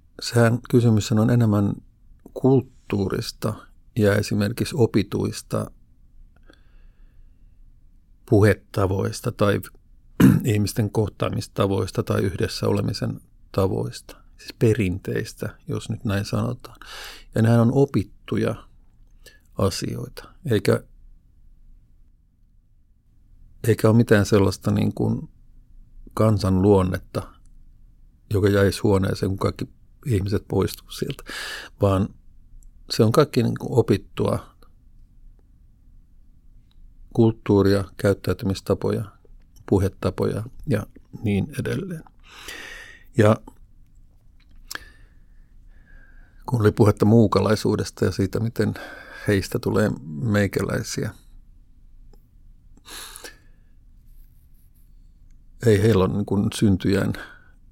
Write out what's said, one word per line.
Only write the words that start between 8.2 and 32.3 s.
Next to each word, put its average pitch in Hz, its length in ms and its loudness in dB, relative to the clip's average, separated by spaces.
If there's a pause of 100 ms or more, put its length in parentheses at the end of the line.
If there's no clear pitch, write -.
puhetavoista 104 1000 0
tai 101 300 0 (640)
<clears throat> - 180 6 (120)
ihmisten 104 380 0
kohtaamistavoista 104 1120 -2
tai 104 180 -2
yhdessä 107 460 -4
olemisen 107 540 -4 (300)
tavoista. 104 640 -4 (220)
Siis - 220 -20
perinteistä, 110 960 -2 (120)
jos 110 220 -8
nyt 110 160 -8
näin 101 200 -2
sanotaan. 117 520 -6 (580)
Ja 113 60 2
nehän 117 180 4
on 117 140 4
opittuja 113 840 -2 (1000)
asioita, - 720 -6 (220)
eikä, 113 320 2 (2750)
eikä 113 220 2
ole 110 80 6
mitään 110 280 4
sellaista 98 460 2
niin 104 220 0
kuin 117 360 -4 (840)
kansan 95 480 2
luonnetta, 95 720 2 (1000)
joka 101 160 2
jäisi 98 340 2
huoneeseen, 98 460 0
kun 95 80 -4
kaikki - 320 -4 (360)
ihmiset 101 420 -2
poistuu - 440 -4
sieltä, - 320 -8 (580)
vaan – 98 280 2 (800)